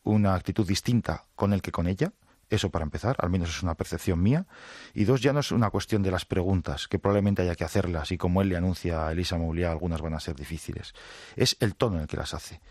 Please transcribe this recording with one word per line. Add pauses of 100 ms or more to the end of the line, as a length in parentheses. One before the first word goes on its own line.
una
actitud
distinta (100)
con
él
que
con
ella. (360)
Eso
para
empezar,
al
menos
es
una
percepción
mía. (440)
Y
dos,
ya
no
es
una
cuestión
de
las
preguntas,
que
probablemente
haya
que
hacerlas,
y
como
él
le
anuncia
a
Elisa
Mouliá,
algunas
van
a
ser
difíciles. (440)
Es
el
tono
en
el
que
las
hace. (100)